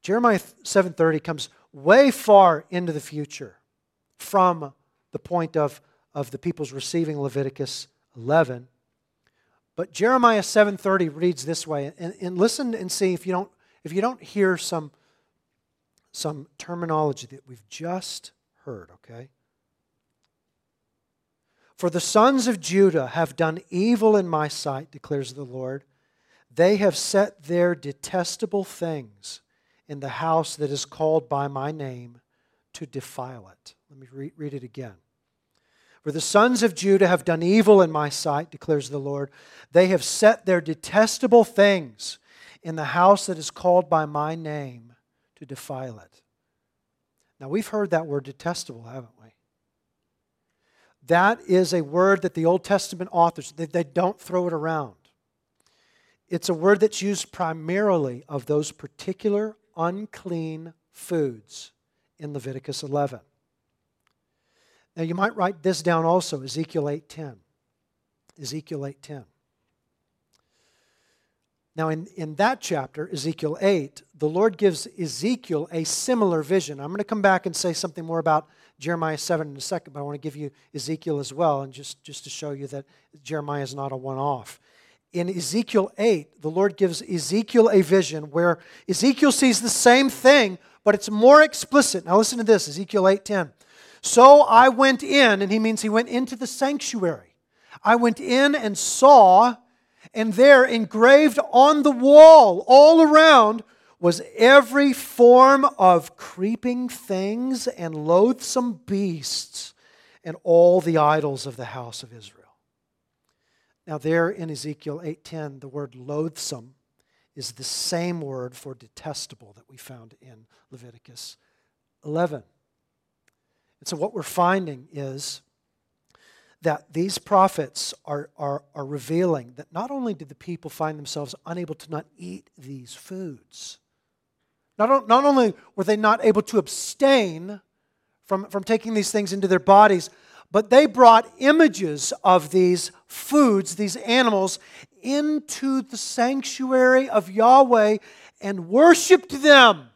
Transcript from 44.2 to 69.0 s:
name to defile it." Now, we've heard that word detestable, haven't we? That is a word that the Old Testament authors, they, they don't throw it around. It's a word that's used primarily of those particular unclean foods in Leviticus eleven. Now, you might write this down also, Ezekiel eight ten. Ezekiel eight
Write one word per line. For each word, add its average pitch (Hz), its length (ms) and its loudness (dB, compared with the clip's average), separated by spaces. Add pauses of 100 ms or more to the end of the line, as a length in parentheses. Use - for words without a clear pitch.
name 139 600 -14 (400)
to 151 100 -20
defile 131 540 -14
it." - 220 -20 (1160)
Now, 135 100 -18
we've 202 180 -6
heard 208 220 -6
that 165 180 -2
word 143 160 -6
detestable, 135 600 -12
haven't 120 380 -20
we? 110 120 -20 (1700)
That 190 340 0
is 180 320 -2
a 175 80 -2
word 180 400 0
that 180 120 -6
the 165 120 -6
Old 180 180 0
Testament 185 480 -6
authors, 170 400 -2
they, 165 140 -12
they 170 180 -6
don't 175 360 -6
throw 180 280 -6
it 165 60 -6
around. 151 420 -8 (1300)
It's 170 180 -8
a 180 60 -4
word 185 260 0
that's 208 220 -2
used 196 320 -8
primarily 165 960 -4
of 135 160 -10
those 151 260 -4
particular 208 840 -8 (180)
unclean 165 1000 -10 (180)
foods - 840 -8 (440)
in 147 160 -16
Leviticus 131 480 -12
eleven. 139 380 -6 (1800)
Now, 165 80 -8
you 165 120 -8
might 202 200 -6
write 185 280 -6
this 175 180 -4
down 165 240 -2
also, 170 360 -2
Ezekiel 147 460 -8
eight 147 220 -10
ten. 147 280 -18 (1040)
Ezekiel 143 440 -12
eight 139 160 -16